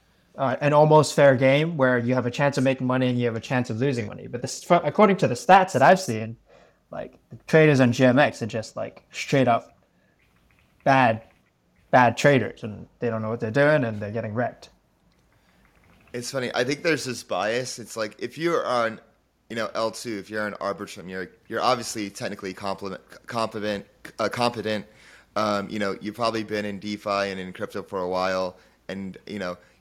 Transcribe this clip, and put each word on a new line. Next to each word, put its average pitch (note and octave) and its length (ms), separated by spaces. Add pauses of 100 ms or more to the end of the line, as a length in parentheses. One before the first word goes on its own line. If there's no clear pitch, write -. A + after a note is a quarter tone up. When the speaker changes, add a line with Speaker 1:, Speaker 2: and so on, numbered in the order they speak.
(380)
Speaker 1:
uh, - 240
an D3 120
almost D3+ 400
fair C#3 220
game C#3+ 420
where B2+ 220
you A#2+ 160
have B2 100
a A#2+ 60
chance C#3+ 260
of C3+ 60
making C3 240
money B2+ 200
and B2 120
you A#2+ 60
have A2+ 100
a A2 60
chance B2+ 280
of A2 100
losing A#2+ 280
money. G2 200
But B2 140
this, - 220
fr-, F3 200
according G3 340
to C3+ 100
the A#2 80
stats F#3 380
that - 100
I've F#3 160
seen, A2+ 380 (520)
like, - 300 (100)
the A#2 160
traders D#3 340
on B2 120
G B2+ 140
M B2+ 120
X C3+ 240
are A#2 60
just, A2 280
like, - 360
straight C3+ 360
up A#2 300 (1040)
bad, B2+ 400 (680)
bad B2 260
traders, C3 460
and G2+ 240 (120)
they A#2+ 100
don't A2 120
know A2 80
what A2+ 100
they're A2 120
doing, C#3+ 320
and A2 160
they're G#2 120
getting A2 220
wrecked. - 360 (1400)
Speaker 2:
It's B2 180
funny. B2+ 240
I B2 80
think C#3+ 200
there's D#3 200
this B2+ 200
bias. A2 560
It's A2 180
like, G#2+ 220
if A#2+ 180
you're D#3+ 280
on, A2+ 360 (480)
you A#2 60
know, A2 180
L A2 180
two, A2 260
if G2 120
you're G#2+ 140
on G#2 100
Arbitrum, F#2+ 560
you're, F#2 200 (180)
you're A2 140
obviously A2+ 480
technically G2 440
complement-, G2 480 (260)
competent, G#2+ 580 (340)
uh, G#2 100
competent. A2 560 (500)
Um, G#2 340
you G#2+ 100
know, G2 220
you've G#2 140
probably A2+ 280
been G#2 220
in G2+ 140
DeFi G#2 300
and G2+ 300
in F#2 140
crypto G2+ 300
for G2 160
a F2+ 100
while, F#2 480 (300)
and, F#2+ 380
you G2+ 140
know, F2+ 180 (240)